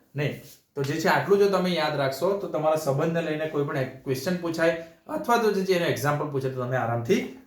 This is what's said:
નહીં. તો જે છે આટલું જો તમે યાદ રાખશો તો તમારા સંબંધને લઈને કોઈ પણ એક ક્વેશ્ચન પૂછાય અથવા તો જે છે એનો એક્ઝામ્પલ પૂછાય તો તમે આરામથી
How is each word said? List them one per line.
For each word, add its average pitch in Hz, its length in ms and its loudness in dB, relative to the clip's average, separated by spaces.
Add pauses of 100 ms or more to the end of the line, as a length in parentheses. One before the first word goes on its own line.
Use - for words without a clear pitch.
(140)
નહીં. 139 260 -4 (340)
તો 143 80 -2
જે 147 160 -2
છે - 80 0
આટલું 160 320 4
જો 202 100 6
તમે 180 200 2
યાદ 151 260 0
રાખશો 170 420 0
તો 180 100 -8
તમારા 156 280 2
સંબંધને 160 460 0
લઈને 156 240 -2
કોઈ 147 200 -2
પણ 151 120 -4
એક - 260 -4
ક્વેશ્ચન 175 340 -2
પૂછાય 165 460 0 (240)
અથવા 240 300 0
તો 220 140 4
જે 190 140 0
છે 185 80 2
એનો 170 120 2
એક્ઝામ્પલ 143 460 0
પૂછાય 131 200 -2
તો 127 120 -6
તમે 127 140 -2
આરામથી 117 680 0